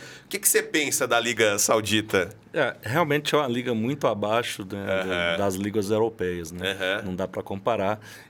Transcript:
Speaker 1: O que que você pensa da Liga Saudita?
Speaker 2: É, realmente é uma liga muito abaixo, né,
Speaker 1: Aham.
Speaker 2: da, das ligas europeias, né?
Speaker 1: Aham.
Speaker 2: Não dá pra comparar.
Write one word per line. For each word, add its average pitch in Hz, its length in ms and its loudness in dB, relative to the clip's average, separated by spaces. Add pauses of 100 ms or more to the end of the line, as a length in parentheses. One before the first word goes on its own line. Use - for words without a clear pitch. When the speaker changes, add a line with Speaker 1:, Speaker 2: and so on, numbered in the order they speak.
(260)
Speaker 1:
O - 40 -20
que 196 100 -6
que - 80 -2
você 214 140 4
pensa 139 460 0
da 117 120 4
Liga 110 380 4
Saudita? 104 720 2 (240)
Speaker 2:
É, 139 300 0
realmente 147 500 0
é 151 60 6
uma 143 80 2
liga 123 260 -2
muito 127 320 0
abaixo, 107 680 0
né, 101 60 -4 (240)
Speaker 1:
Aham. 95 60 -2
Speaker 2:
da, 87 300 0
das 98 180 0
ligas 101 340 -2
europeias, 92 640 -2
né? 92 220 -2
Speaker 1:
Aham. 95 320 -2
Speaker 2:
Não 92 100 -6
dá 92 120 -2
pra 95 140 -8
comparar. 101 580 -2 (300)